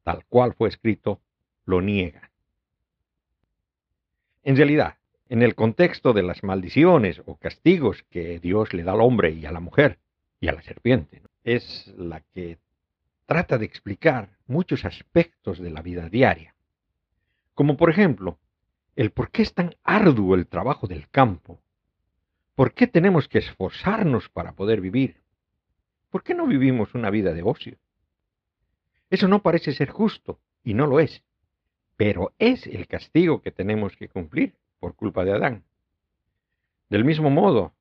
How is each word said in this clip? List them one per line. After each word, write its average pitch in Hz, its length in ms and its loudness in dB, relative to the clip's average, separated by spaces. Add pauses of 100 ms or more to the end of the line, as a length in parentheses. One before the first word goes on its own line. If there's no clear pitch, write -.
tal - 220 -6
cual 123 300 2
fue 113 140 0
escrito, - 520 -4 (440)
lo 92 160 0
niega. 95 520 -4 (2000)
En 135 140 2
realidad, 143 400 2 (320)
en 117 140 0
el 113 120 4
contexto 123 580 0
de 98 120 0
las 87 180 -8
maldiciones 98 840 2
o 76 120 -16
castigos - 720 0
que 85 300 -10
Dios 98 340 -2
le 85 80 -6
da 92 120 -2
al 110 60 0
hombre 113 300 4
y 80 160 -10
a 76 60 -12
la 85 80 -10
mujer 131 400 0 (400)
y 85 80 -4
a 76 40 0
la 78 100 -14
serpiente, - 580 -4
¿no? - 80 -20 (140)
Es - 540 -6
la 85 240 -10
que 85 380 -14 (680)
trata 131 320 -2
de 107 60 -6
explicar 107 640 -4 (160)
muchos 151 380 -4
aspectos - 760 -4
de 87 120 -12
la 78 120 -12
vida 87 260 -10
diaria, 101 460 0 (1000)
como 147 220 2
por 165 140 4
ejemplo, 156 480 0 (560)
el 110 160 0
por - 200 -6
qué - 120 0
es 208 100 -2
tan 175 300 -4
arduo 139 520 4
el 90 120 2
trabajo 107 400 -6
del 80 220 -12
campo, 104 520 0 (920)
por 127 180 2
qué 247 140 2
tenemos 175 420 2
que 110 100 0
esforzarnos 143 920 -2
para 85 240 -10
poder 104 280 -2
vivir, 113 360 -2 (960)
por 190 120 -6
qué - 120 -4
no 339 120 -4
vivimos 131 480 2
una 113 160 -4
vida 98 220 0
de 82 100 -8
ocio. - 340 -6 (1300)
Eso 190 180 2
no 202 140 2
parece 165 300 0
ser 139 180 -2
justo, - 500 -6 (220)
y 98 120 -4
no 135 120 2
lo 143 140 4
es, - 220 -2 (760)
pero 101 420 -2
es 240 280 0
el - 200 -12
castigo 156 560 0
que - 80 -10
tenemos 101 460 -4
que - 120 -16
cumplir 95 460 -6 (240)
por - 160 -12
culpa 92 300 -4
de 98 80 0
Adán. 123 320 -4 (1200)
Del 104 160 2
mismo 151 240 2
modo 139 520 2